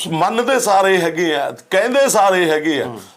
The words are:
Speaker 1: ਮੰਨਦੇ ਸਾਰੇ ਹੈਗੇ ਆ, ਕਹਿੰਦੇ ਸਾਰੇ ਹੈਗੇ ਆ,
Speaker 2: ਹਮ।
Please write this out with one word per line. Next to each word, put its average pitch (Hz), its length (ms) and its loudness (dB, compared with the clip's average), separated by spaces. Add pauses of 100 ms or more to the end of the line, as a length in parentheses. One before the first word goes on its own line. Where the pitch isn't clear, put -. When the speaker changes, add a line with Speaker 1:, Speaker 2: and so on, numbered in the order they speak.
Speaker 1:
ਮੰਨਦੇ 226 520 0
ਸਾਰੇ 190 380 2
ਹੈਗੇ 165 380 -2
ਆ, 131 200 -4 (140)
ਕਹਿੰਦੇ 247 400 2
ਸਾਰੇ 190 400 2
ਹੈਗੇ 156 320 -2
ਆ, 110 40 -4
Speaker 2:
ਹਮ। 113 140 -10 (180)